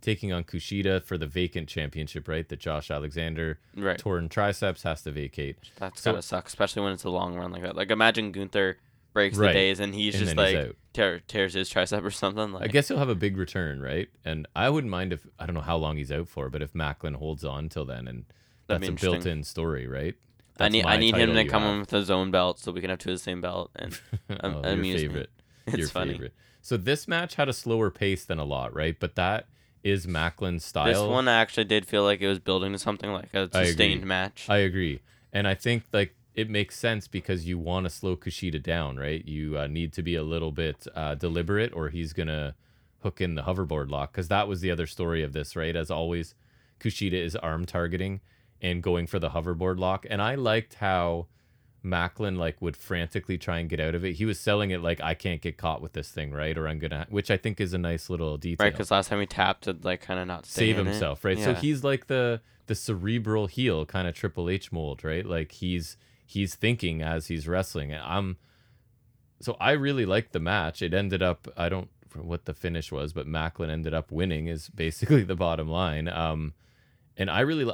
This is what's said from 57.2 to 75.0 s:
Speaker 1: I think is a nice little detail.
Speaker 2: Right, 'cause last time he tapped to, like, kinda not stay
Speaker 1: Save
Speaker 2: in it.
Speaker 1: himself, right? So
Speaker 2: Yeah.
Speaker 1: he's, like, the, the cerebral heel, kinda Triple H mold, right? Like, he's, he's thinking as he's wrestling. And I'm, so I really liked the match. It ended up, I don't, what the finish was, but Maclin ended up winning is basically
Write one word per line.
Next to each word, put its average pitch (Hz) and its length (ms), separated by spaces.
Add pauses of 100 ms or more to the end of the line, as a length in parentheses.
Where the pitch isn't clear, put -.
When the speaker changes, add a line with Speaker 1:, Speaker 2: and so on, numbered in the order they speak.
Speaker 1:
I 98 60
think 107 240
is 90 120
a 92 40
nice 85 320
little 82 280
detail. 85 280
Speaker 2:
Right, 101 100
'cause - 160
last 98 160
time 104 140
he 98 40
tapped - 380
to, 90 180
like, 90 240
kinda 92 200
not 90 200
stay - 280
Speaker 1:
Save 101 60
Speaker 2:
in 95 80
it. - 40
Speaker 1:
himself, 85 320
right? 95 160
So 123 120
Speaker 2:
Yeah. 120 100
Speaker 1:
he's, 143 200
like, 139 260
the, 120 340 (260)
the 107 80
cerebral 107 720
heel, 90 380
kinda 90 260
Triple 87 380
H 95 240
mold, 76 320
right? 85 200
Like, 82 280
he's, 90 420 (300)
he's 98 280
thinking 101 480
as 80 260
he's 80 200
wrestling. 85 460
And 78 100
I'm, 92 320 (1040)
so - 200
I 110 120
really 139 340
liked 101 280
the 87 80
match. 85 400
It 87 120
ended 95 300
up, 87 320
I 85 140
don't, 92 200 (240)
what 85 320
the - 80
finish 85 380
was, 76 220
but 76 140
Maclin 80 420
ended 80 240
up 80 180
winning 80 360
is 80 220
basically 98 540